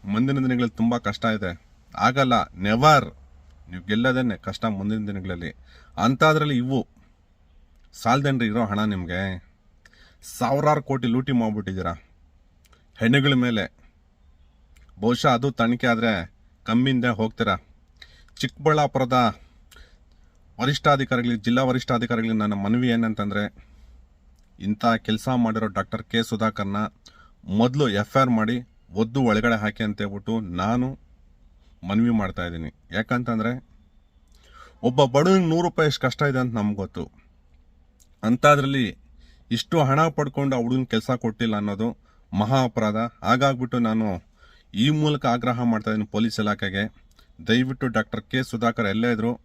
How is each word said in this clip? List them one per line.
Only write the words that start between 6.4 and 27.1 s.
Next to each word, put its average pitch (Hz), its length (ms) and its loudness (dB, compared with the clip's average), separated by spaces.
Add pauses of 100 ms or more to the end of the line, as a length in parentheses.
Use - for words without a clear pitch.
ಇವು 127 300 -2 (1040)
ಸಾಲ್ದೇನ್ರಿ 135 540 0
ಇರೋ 113 180 0
ಹಣ 101 140 -2
ನಿಮ್ಗೆ? 92 420 -2 (1160)
ಸಾವಿರಾರು 143 460 2
ಕೋಟಿ 123 240 -4
ಲೂಟಿ 127 240 0
ಮಾಡ್ಬಿಟ್ಟಿದ್ದೀರಾ 104 600 -2 (1040)
ಹೆಣ್ಣುಗಳ 135 340 4
ಮೇಲೆ. 123 320 0 (1300)
ಬಹುಶಃ 120 300 2
ಅದು 127 220 2
ತನಿಖೆ 120 360 0
ಆದ್ರೆ 113 260 2 (500)
ಕಮ್ಮಿಂದ 123 420 2
ಹೋಗ್ತೀರಾ. 110 500 0 (840)
ಚಿಕ್ಕಬಳ್ಳಾಪುರದ 143 760 0 (1400)
ವರಿಷ್ಠಾಧಿಕಾರಿಗಳಿಗೆ, 127 840 2
ಜಿಲ್ಲಾ 120 220 2
ವರಿಷ್ಠಾಧಿಕಾರಿಗಳಿಗೆ 117 760 0
ನನ್ನ 104 160 0
ಮನವಿ 110 340 0
ಏನಂತಂದ್ರೆ, 107 560 0 (1160)
ಇಂಥ 104 260 -4 (200)
ಕೆಲಸ 110 300 -4
ಮಾಡಿರೋ 110 320 0
ಡಾಕ್ಟರ್ 98 360 -6
ಕೆ 113 200 -2
ಸುಧಾಕರ್ನ 104 540 -4 (680)